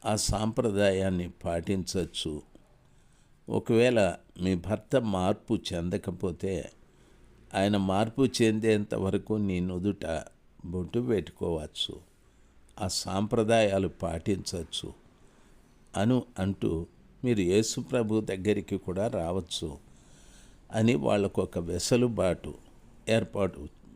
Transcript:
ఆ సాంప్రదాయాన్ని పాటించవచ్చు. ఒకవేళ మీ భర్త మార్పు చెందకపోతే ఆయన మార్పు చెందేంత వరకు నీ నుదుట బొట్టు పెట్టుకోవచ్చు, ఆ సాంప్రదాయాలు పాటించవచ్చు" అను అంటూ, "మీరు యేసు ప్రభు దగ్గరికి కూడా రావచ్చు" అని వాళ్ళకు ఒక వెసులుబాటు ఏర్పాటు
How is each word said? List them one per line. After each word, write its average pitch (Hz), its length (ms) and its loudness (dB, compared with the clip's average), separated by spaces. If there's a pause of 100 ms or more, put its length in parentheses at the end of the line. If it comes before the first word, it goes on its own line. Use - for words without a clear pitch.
ఆ 107 120 0
సాంప్రదాయాన్ని 98 1120 0
పాటించవచ్చు. 85 1120 -4 (1040)
ఒకవేళ 113 680 4 (260)
మీ 92 140 2
భర్త 104 420 -2
మార్పు 104 580 0
చెందకపోతే 90 1160 -4 (840)
ఆయన 104 220 2
మార్పు 104 520 2 (140)
చెందేంత 110 520 2
వరకు 98 400 0
నీ 98 260 0
నుదుట 90 640 -2 (400)
బొట్టు 87 340 -4
పెట్టుకోవచ్చు, 85 1040 -4 (800)
ఆ 95 80 -2
సాంప్రదాయాలు 104 1000 2
పాటించవచ్చు" 85 1040 -4 (1040)
అను 120 260 2 (160)
అంటూ, 92 480 -2 (380)
"మీరు 120 160 2
యేసు 101 400 2
ప్రభు 110 400 0
దగ్గరికి 98 580 -2
కూడా 98 300 -2
రావచ్చు" 85 720 -4 (920)
అని 113 220 4
వాళ్ళకు 104 480 2
ఒక 90 160 -4
వెసులుబాటు 90 960 0 (540)
ఏర్పాటు 98 600 -2 (280)